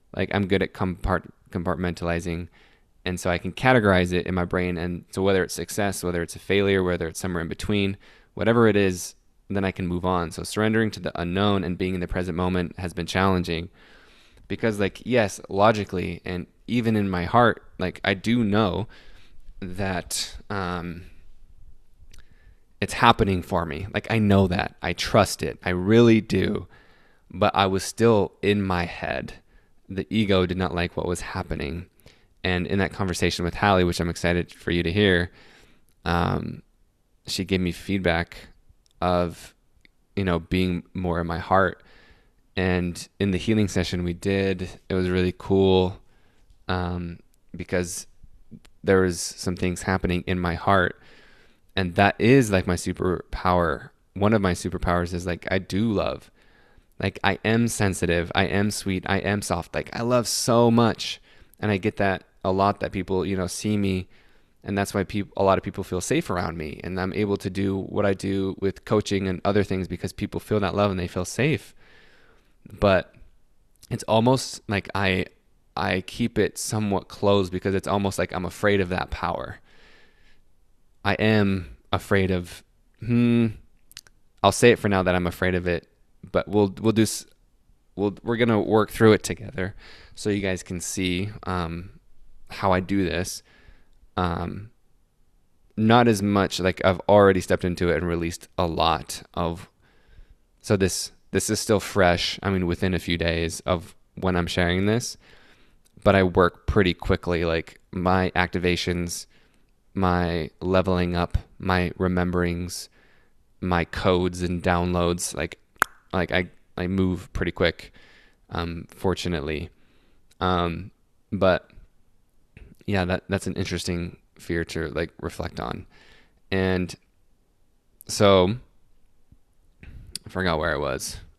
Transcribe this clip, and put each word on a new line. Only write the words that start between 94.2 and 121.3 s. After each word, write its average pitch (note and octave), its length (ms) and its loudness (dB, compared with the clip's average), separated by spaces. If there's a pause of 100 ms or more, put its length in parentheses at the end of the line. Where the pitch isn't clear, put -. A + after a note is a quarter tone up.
not A2+ 300 6
as G#2 160 4
much, G2+ 380 2
like, F2+ 240 0
I've F#2 240 4
already G2 320 8
stepped F2+ 240 0
into F2+ 240 0
it D#2+ 80 2
and E2+ 100 -2
released E2+ 400 -4 (100)
a F2+ 100 0
lot D#2+ 580 -2 (100)
of, E2+ 340 -4 (920)
so G#2+ 160 2
this, - 340 -2 (220)
this F#2+ 180 0
is G#2+ 80 0
still G#2 220 2
fresh. F2 640 2
I G2+ 80 -2
mean, F#2 160 0
within F2+ 280 0
a E2 60 -2
few E2+ 180 -2
days E2 420 -2
of - 360 -4 (180)
when F#2 220 0
I'm F2 100 0
sharing F2+ 400 0
this, A2+ 300 0 (880)
but G2+ 100 6
I F#2+ 80 6
work F2+ 440 2
pretty F#2 280 2
quickly. F2 500 -2
Like, E2 360 -4 (100)
my F2+ 460 0
activations, F2 920 -2 (680)
my F2 560 0 (100)
leveling F2+ 560 0
up, F2 220 -2 (200)
my F2+ 400 -2
rememberings, F2+ 920 -2 (720)
my F2 240 0
codes F2+ 560 0
and F2 200 -2
downloads, F2 720 0
like, - 240 -8 (540)
like, F#2 200 -2
I, F2+ 160 0 (280)
I F2+ 100 -4
move F#2 460 -2
pretty F2 200 -4
quick, - 420 -2 (560)
um, E2+ 380 -8
fortunately. E2+ 800 -4 (680)
Um, F2 500 -2 (400)